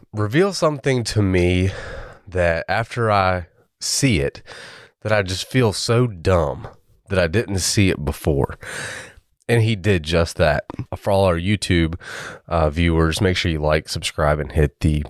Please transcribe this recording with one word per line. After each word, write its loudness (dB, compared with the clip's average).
reveal 0
something 0
to 0
me 2
that -2
after -2
I 2
see 0
it, -4
that -4
I 4
just -6
feel 2
so 0
dumb 0
that 0
I 2
didn't -2
see 2
it -2
before." -2
And 4
he 2
did 2
just 0
that. 2
For -4
all 4
our 2
YouTube, 0
uh, 2
viewers, 2
make 2
sure -2
you -2
like, 0
subscribe, -2
and -8
hit 0
the 2